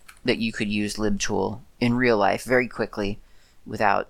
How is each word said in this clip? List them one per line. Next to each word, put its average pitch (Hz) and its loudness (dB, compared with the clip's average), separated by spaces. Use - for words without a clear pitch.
that 123 2
you 113 -2
could 110 -4
use 104 -2
LibTool 104 -2
in 120 2
real 123 4
life 98 2
very 123 2
quickly 104 -4
without, 104 0